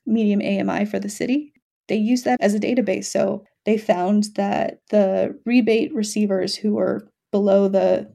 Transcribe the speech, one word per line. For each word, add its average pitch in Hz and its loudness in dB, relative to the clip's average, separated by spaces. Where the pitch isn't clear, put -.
medium 214 0
A 196 -2
M 196 -2
I 185 -2
for 208 -4
the 202 -6
city. 254 -4
They - -2
used 226 0
that 247 0
as 208 2
a 214 -2
database. 208 -2
So 202 -2
they 220 0
found 202 0
that - -4
the 190 2
rebate 226 2
receivers 202 -2
who 208 -2
were 202 -2
below 196 4
the 185 2